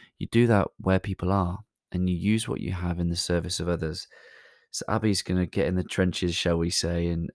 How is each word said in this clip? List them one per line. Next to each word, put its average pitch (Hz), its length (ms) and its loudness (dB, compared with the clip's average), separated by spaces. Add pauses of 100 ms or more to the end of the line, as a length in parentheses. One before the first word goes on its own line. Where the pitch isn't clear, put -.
(200)
you - 80 -4
do 120 200 4
that 104 200 4 (100)
where 95 220 2
people 95 320 -2
are, 95 280 0 (340)
and 90 160 0
you 90 80 0
use 107 320 0
what - 100 -4
you 95 140 -4
have 87 260 -4
in 85 80 0
the 85 80 0
service 87 460 -2
of 85 80 -2
others. 78 400 -4 (640)
So - 140 -8
Abby's 104 340 2
gonna 90 240 0
get 82 220 0
in 90 80 0
the 90 80 0
trenches, 90 500 0
shall 85 240 2
we 85 120 0
say, 85 380 0
and, 85 280 -2